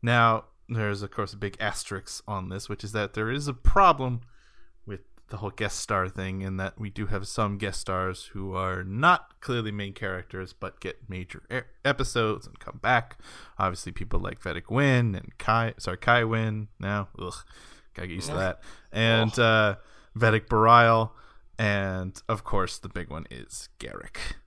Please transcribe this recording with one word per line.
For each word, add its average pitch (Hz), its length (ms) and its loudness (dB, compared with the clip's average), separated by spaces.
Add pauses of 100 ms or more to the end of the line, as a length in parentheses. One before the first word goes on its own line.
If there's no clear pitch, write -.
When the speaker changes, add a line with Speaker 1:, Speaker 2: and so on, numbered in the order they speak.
Speaker 1:
Now, 117 440 4 (240)
there's, 104 320 -2
of 98 100 -8
course, 101 220 -6
a 104 40 -16
big 101 220 -6
asterisk - 680 -6
on 95 220 -6
this, 95 200 -10
which 104 140 -10
is 104 100 -10
that 107 200 -2
there 110 160 -2
is 143 200 -4
a 135 40 -4
problem 135 680 6 (640)
with 101 160 -10 (280)
the 110 80 -10
whole 104 120 -6
guest 101 320 -4
star 95 260 0
thing, 95 340 -6
in 95 160 -6
that 95 220 -6
we 107 100 -6
do 101 180 -6
have 98 200 -2
some 101 300 -2
guest 98 240 -4
stars 92 500 -4
who 98 240 -8
are 92 300 -2
not 135 560 0
clearly 117 320 -4
main 101 200 -8
characters, 92 600 -8
but - 260 -12
get - 300 -10
major 92 420 -12
e-, 127 80 -4 (240)
episodes 123 640 0
and - 100 -20
come - 240 -16
back. 117 360 0 (420)
Obviously, 92 320 -2
people 90 300 0
like 92 200 -10
Vedic 87 300 -8
Wynn 123 420 4
and - 260 -10
Kai, 113 380 0
sorry, 92 200 -6
Kai 120 260 4
Wynn 110 460 -2 (100)
now. 101 300 -4 (100)
Ugh, 90 140 -8 (640)
gotta 90 120 -10
get 87 80 -10
used 90 120 -8
to 76 60 -6
Speaker 2:
Ugh. 85 60 -2
Speaker 1:
that. 95 220 -2 (320)
And, 113 400 2
Speaker 2:
Ugh. - 60 -2
Speaker 1:
uh, 110 360 6 (400)
Vedic 110 320 4
Bareil. 113 640 8 (480)
And, 98 680 -2
of 107 160 -4
course, 95 360 0
the 92 100 -12
big 87 220 -10
one 78 180 -10
is - 400 -14 (100)
Garak. - 380 -12 (300)